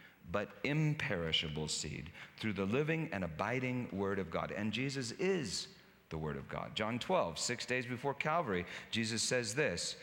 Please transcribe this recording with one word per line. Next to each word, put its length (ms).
but 200
imperishable 1040
seed, 420
through 140
the 120
living 480
and 120
abiding 680
word 260
of 120
God. 220
And 200
Jesus 400
is 560
the 80
word 180
of 120
God. 260
John 240
twelve, 400
six 280
days 200
before 280
Calvary, 520
Jesus 320
says 320
this, 480